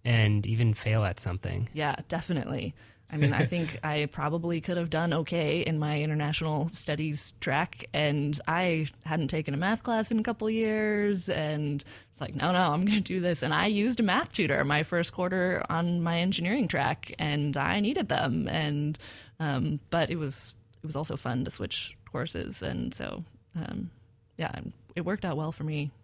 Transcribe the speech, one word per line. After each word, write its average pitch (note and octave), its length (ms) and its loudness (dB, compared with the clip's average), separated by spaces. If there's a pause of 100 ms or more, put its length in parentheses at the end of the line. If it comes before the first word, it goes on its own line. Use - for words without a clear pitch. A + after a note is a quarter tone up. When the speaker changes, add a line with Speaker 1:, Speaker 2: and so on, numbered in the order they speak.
Speaker 1:
and G#2+ 400 6
even A2 280 4
fail A2 300 2
at F2+ 160 0
something. F#2 540 -2
Speaker 2:
Yeah, D3+ 220 0 (120)
definitely. - 680 -2 (360)
I - 60 -4
mean, D3 160 6
I - 120 4
think E3+ 340 -2
Speaker 1:
<laughs> - 40 -8
Speaker 2:
I D3+ 280 0
probably E3 500 -2
could F3 160 -2
have E3+ 140 0
done E3 220 2
okay D#3+ 480 0
in D#3 180 2
my D3+ 220 0
international D3+ 680 0
studies D3+ 720 -2
track, - 460 -2 (100)
and D3 520 2
I E3 380 2 (180)
hadn't D#3 260 0
taken D3+ 260 -2
a - 20 -2
math G3 240 0
class A3 300 0
in A3+ 80 4
a A3 40 0
couple A3+ 280 -2
years, G#3+ 760 2
and D3+ 540 0 (280)
it's - 100 -14
like, - 140 -6
"No, C#3 160 2
no, F3+ 200 4
I'm E3+ 140 2
gonna G#3 160 4
do F#3 180 -2
this." F3 220 2
And C3+ 100 0
I E3 140 2
used A3 340 2
a A#3 40 4
math G#3 300 2
tutor D3+ 300 2
my D3 200 2
first E3+ 300 0
quarter F3+ 580 0
on F3 320 0
my E3+ 160 2
engineering F#3 480 2
track, C3+ 500 -2
and D3 400 0
I E3+ 220 2
needed A#3 300 0
them. - 380 0
And, D3 520 0 (400)
um, C#3+ 400 -2 (100)
but E3 220 0
it E3+ 60 -2
was, D3 360 -4 (300)
it - 20 -14
was D#3 100 -8
also D3 220 -4
fun B2 280 -2
to - 60 -6
switch - 460 -6 (140)
courses, - 520 -6
and - 300 -4
so, - 300 -8 (320)
um, E3+ 340 -6 (480)
yeah, - 140 -4 (440)
it F3 60 -4
worked F#3 240 -2
out E3 120 -2
well D#3 140 -2
for - 120 -10
me. D3+ 260 -2 (140)